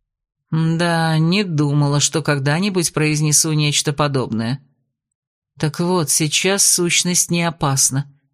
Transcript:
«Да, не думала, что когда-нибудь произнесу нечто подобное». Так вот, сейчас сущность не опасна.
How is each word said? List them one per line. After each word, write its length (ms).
«Да, 680
не 260
думала, 560
что 220
когда-нибудь 720
произнесу 580
нечто 400
подобное». 680
Так 220
вот, 280
сейчас 580
сущность 640
не 120
опасна. 680